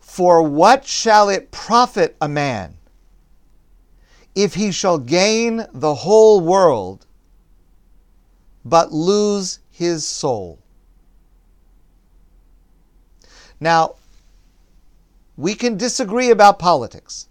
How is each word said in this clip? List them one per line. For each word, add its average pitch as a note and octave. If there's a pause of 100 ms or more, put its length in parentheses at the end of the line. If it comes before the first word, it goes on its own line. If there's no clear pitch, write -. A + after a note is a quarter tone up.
"For F3
what F3
shall G#3+
it F#3+
profit A3
a D3+
man C3+ (1600)
if G3
he G3+
shall -
gain G#3+
the D3
whole G#3
world D#3 (1600)
but E3
lose G3 (100)
his E3+
soul?" G#2 (3000)
Now, E3 (1400)
we F3+
can A#3
disagree A#3+
about G3+
politics -